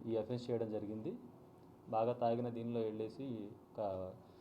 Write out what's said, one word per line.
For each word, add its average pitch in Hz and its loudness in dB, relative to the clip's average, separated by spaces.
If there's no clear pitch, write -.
ఈ 113 2
అఫెన్స్ 120 0
చేయడం 113 2
జరిగింది. 110 -4
బాగా 117 4
తాగిన 120 4
దీనిలో 117 0
వెళ్ళేసి 110 -2
ఒక 95 -2